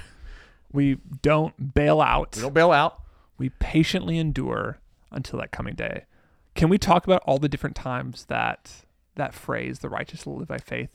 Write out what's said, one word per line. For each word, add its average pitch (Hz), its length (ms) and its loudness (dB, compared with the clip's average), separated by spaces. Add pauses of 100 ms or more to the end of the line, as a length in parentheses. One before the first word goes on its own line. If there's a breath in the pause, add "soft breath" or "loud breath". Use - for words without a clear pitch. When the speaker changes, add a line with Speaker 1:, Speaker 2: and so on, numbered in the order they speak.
Speaker 1:
<laughs> - 40 -20 (640 loud breath)
Speaker 2:
We 139 240 2 (260)
don't 151 520 0
bail 151 260 4
out. 139 360 2
Speaker 1:
We 110 60 -6
don't 139 100 -4
bail 165 200 6
out. 156 280 2 (380 soft breath)
Speaker 2:
We 131 120 -4
patiently 165 680 0
endure 131 600 -2 (340)
until - 260 -8
that - 140 -8
coming 120 240 -8
day. - 280 -8 (520)
Can 160 120 4
we 190 80 6
talk 185 280 4
about 185 200 4
all 139 140 2
the 147 100 0
different 143 280 -6
times 127 500 -8
that - 580 -6 (300)
that 139 180 -6
phrase, 127 460 -8
"The - 100 -12
righteous - 380 -10
will 143 100 -10
live 160 120 -10
by 127 100 -8
faith," - 360 -10